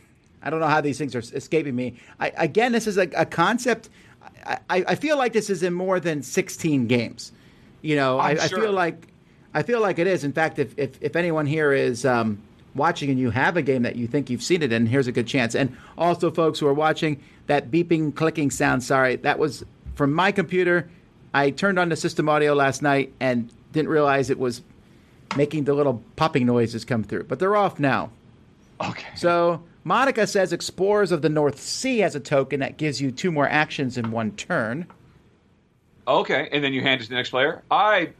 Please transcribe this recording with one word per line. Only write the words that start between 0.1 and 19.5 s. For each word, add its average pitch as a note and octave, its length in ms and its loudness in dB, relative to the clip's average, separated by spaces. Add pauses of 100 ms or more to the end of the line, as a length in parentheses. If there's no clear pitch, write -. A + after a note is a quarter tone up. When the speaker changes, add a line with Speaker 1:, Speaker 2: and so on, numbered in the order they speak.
Speaker 1:
I C#3 80 -6
don't D#3+ 80 -4
know D#3+ 80 0
how D3+ 140 4
these C#3+ 180 -2
things C#3 160 -6
are B2 60 -2
s-, A2+ 100 -12
escaping D3 460 -2
me. B2 180 -6 (240)
I, D3 180 -4
again, G#3 360 2
this A3+ 160 0
is F#3+ 100 0
a, F3+ 180 2
a D#3+ 80 4
concept. A3+ 640 0 (560)
I, - 140 -6 (100)
I, F#3 200 2
I - 80 4
feel D4 200 0
like B3 160 2
this A3 160 0
is F#3 140 -2
in F3 120 0
more F#3 260 0
than D3+ 240 -4
sixteen D3 640 0
games. A#2 420 -2 (520)
You D3+ 120 0
know, C3+ 240 2
I, D3 140 2
Speaker 2:
I'm D#3 80 0
Speaker 1:
I D#3+ 80 0
Speaker 2:
sure. F#3+ 140 -2
Speaker 1:
feel G#3 100 0
like, F3 340 -2 (480)
I D3+ 80 0
feel A#3 180 0
like F#3 200 0
it F3 80 2
is. F3+ 160 0
In C#3+ 80 -2
fact, D#3+ 260 0
if, C3+ 180 -4
if, C3 240 -6
if C#3+ 140 -6
anyone D#3+ 320 0
here D3 260 2
is, C3 320 0
um, A2+ 380 0 (320)
watching D3 360 0
and C3 100 0
you B2+ 80 0
have D3+ 300 2
a - 20 0
game B2+ 220 0
that A2+ 140 -4
you A#2 100 -4
think C3+ 240 -2
you've A#2+ 120 -4
seen E3+ 200 0
it B2+ 100 0
in, A2+ 140 2
here's B2+ 200 2
a B2 60 -4
good A#2 140 -2
chance. A#2+ 280 -2
And B2+ 220 0 (220)
also, E3+ 320 2
folks D#3+ 280 0
who D#3 80 0
are C#3 60 4
watching, D3+ 480 0 (260)
that C#3+ 240 0
beeping, D#3+ 440 2
clicking D#3 360 0
sound, C3+ 320 0
sorry, C3 340 2
that C3+ 220 0
was D3+ 240 -2 (320)